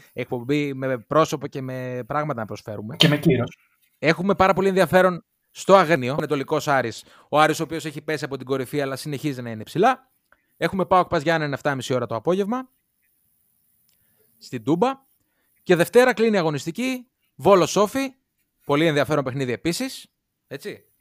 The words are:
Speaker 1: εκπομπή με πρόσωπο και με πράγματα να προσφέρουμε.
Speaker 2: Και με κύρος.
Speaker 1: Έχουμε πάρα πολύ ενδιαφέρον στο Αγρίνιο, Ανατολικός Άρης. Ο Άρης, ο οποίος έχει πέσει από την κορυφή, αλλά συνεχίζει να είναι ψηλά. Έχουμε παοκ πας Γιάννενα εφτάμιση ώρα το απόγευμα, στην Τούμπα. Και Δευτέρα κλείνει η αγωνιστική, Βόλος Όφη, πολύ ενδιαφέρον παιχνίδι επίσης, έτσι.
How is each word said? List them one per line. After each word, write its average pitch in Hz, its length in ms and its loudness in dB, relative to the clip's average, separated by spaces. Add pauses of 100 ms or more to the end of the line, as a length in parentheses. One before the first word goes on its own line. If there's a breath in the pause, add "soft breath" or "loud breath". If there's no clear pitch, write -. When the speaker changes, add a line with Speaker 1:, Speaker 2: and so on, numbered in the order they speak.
(120)
Speaker 1:
εκπομπή 135 640 -4
με 131 240 -4
πρόσωπο 143 480 0
και 139 160 -10
με 127 440 -10
πράγματα 143 340 -4
να 110 60 -6
προσφέρουμε. 107 500 -12
Speaker 2:
Και 165 120 6
με 147 80 2
κύρος. 131 400 0 (420)
Speaker 1:
Έχουμε 175 360 0
πάρα 190 180 4
πολύ 190 160 2
ενδιαφέρον 185 560 2 (260)
στο - 240 4
Αγρίνιο, 151 380 4
Ανατολικός 147 560 -2
Άρης. 123 360 -2 (240 soft breath)
Ο 143 120 0
Άρης, 156 200 2
ο - 20 -2
οποίος 151 220 -8
έχει 151 180 -10
πέσει 156 220 -6
από 135 120 -8
την 127 100 -12
κορυφή, 135 340 -4
αλλά 135 160 -6
συνεχίζει 139 460 -8
να 120 80 -10
είναι 110 120 -12
ψηλά. 220 480 0 (500)
Έχουμε 175 240 -2
παοκ 180 240 2
πας 165 140 -2
Γιάννενα 151 320 -2
εφτάμιση 135 400 -4
ώρα 120 120 -2
το 117 80 -8
απόγευμα, 196 540 -4 (1700)
στην 117 260 -12
Τούμπα. 190 420 -2 (560)
Και 180 140 4
Δευτέρα 233 380 4
κλείνει 214 220 2
η - 20 2
αγωνιστική, 175 680 -4 (280)
Βόλος 175 420 4
Όφη, 262 380 0 (500)
πολύ 147 220 2
ενδιαφέρον 143 380 0
παιχνίδι 127 280 -4
επίσης, 175 540 -6 (400)
έτσι. 135 380 -16 (160)